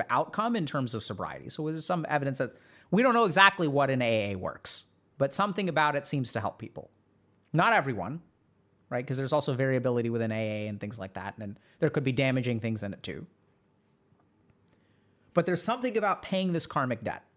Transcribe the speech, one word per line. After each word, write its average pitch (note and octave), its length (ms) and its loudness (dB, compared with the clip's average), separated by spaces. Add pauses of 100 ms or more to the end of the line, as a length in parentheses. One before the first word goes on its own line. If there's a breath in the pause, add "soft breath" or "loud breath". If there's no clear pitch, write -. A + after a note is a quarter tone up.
outcome A3 480 0
in E3+ 100 -2
terms B2+ 280 -2
of G#2+ 100 -4
sobriety. D2+ 440 -8
So D#3 220 -4
there's D#3+ 160 -6
some E3+ 220 -2
evidence C#3 300 0
that B2+ 180 -4 (340 loud breath)
we G3 120 6
don't B3+ 120 6
know A#3 100 6
exactly F#3 440 6
what C#3 220 2
in B2+ 120 2
A A2 300 2
A F#2+ 40 -4
works, - 500 -4 (300)
but C#3 180 0
something G3 340 0
about D3+ 260 2
it C#3+ 120 -2
seems C3+ 260 -2
to G#2+ 80 -2
help - 180 -6
people. - 320 -16 (640)
Not F#3+ 200 4
everyone, C3+ 500 -2 (680)
right? B2+ 180 -4
'Cause C3 100 -2
there's C3+ 180 -2
also D3 180 2
variability B2 580 2
within A2+ 220 0
A G#2+ 320 -2
A - 20 -6
and G#2 140 -8
things G#2+ 180 -8
like F#2+ 140 -10
that. F#2+ 260 -10
And G#2 220 -12 (180 soft breath)
there D#3 120 2
could D3 140 -2
be C3 80 0
damaging B2+ 460 0
things A2 240 -2
in G2 120 -6
it - 80 -18
too. F2+ 240 -8 (2000 soft breath)
But E3+ 120 2
there's F3 160 0
something A#3+ 340 -2
about G3+ 240 0
paying F#3 320 -2
this E3 140 -2
karmic B2+ 380 -2
debt. F#2 180 -6 (140)